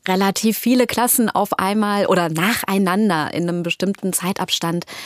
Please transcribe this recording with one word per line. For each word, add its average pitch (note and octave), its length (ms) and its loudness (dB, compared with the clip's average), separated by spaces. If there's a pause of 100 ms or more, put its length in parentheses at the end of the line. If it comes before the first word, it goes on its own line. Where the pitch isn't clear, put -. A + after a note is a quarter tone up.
relativ G3 500 2
viele B3 280 2
Klassen A#3+ 420 0
auf - 300 -2
einmal G3+ 480 0
oder F3 240 2
nacheinander F#3+ 1040 0
in E3+ 140 -2
einem F3 140 -2
bestimmten F#3 520 -2
Zeitabstand F3 720 -2 (200)